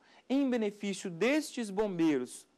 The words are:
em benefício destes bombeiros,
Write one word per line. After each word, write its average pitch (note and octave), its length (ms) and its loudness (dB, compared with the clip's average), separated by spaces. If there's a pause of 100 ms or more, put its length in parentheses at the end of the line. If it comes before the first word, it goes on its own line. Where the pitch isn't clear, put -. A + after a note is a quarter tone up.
(280)
em C4+ 220 2
benefício G#3 600 -2
destes A#3 600 0
bombeiros, E3 800 0 (100)